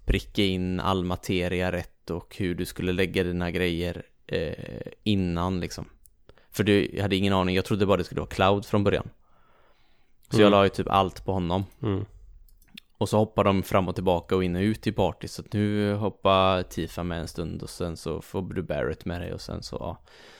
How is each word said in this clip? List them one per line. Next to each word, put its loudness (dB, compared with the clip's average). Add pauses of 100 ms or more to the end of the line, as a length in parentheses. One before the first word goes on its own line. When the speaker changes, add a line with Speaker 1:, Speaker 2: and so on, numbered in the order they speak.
Speaker 1:
pricka 0
in 0
all 0
materia -2
rätt -8
och -8
hur -2
du -4
skulle -2
lägga 0
dina -2
grejer, -2 (240)
eh, -6 (220)
innan, 0
liksom. -8 (640)
För 0
du, 4
jag -4
hade 2
ingen 2
aning. 4
Jag 2
trodde 0
bara 6
det 0
skulle -8
vara -6
Cloud 2
från 2
början. 0 (1200)
Så 0
jag 10
Speaker 2:
Mm. 8
Speaker 1:
la 6
ju 4
typ -4
allt 0
på -2
honom. 0 (180)
Speaker 2:
Mm. -2 (920)
Speaker 1:
Och 0
så 4
hoppar 4
de 4
fram 2
och -4
tillbaka 2
och 2
in 0
och 0
ut 0
i 0
party. -2
Så -12
att -20
nu 0
hoppar 2
Tifa -8
med -4
en -8
stund -8
och -12
sen -6
så -6
får -6
du -6
Barrett -4
med -6
dig -8
och -10
sen -10
så, -10
ja. -10 (400)